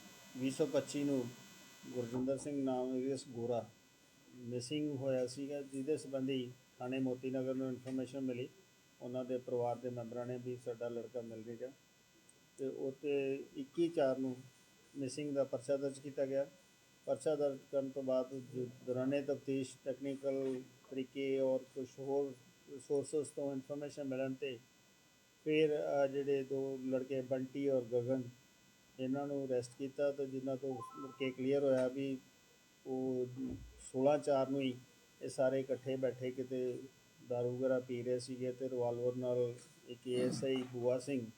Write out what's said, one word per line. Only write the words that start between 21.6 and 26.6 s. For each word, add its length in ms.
ਕੁਛ 360
ਹੋਰ 360
ਸੋਰਸਿਜ਼ 500
ਤੋਂ 240
ਇਨਫਰਮੇਸ਼ਨ 500
ਮਿਲਣ 300
'ਤੇ 260
ਫਿਰ, 320
ਅਹ, 320
ਜਿਹੜੇ 360
ਦੋ 340